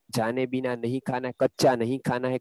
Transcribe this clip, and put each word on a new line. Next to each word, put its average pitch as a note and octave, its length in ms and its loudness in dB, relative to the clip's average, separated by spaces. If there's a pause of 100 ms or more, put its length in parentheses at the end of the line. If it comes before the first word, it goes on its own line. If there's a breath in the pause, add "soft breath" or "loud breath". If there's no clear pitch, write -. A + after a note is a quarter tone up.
(120)
जाने A#2+ 360 0
बिना B2+ 280 -2
नहीं A#2+ 240 -2
खाना B2+ 280 -4
है, B2 140 -6
कच्चा C3 340 4
नहीं A#2+ 240 0
खाना B2+ 280 -2
है। B2+ 140 0